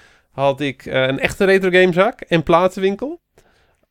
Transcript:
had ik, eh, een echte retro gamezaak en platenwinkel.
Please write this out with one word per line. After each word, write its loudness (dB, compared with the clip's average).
had -2
ik, -6
eh, -2
een -4
echte -2
retro 2
gamezaak 2
en -2
platenwinkel. -2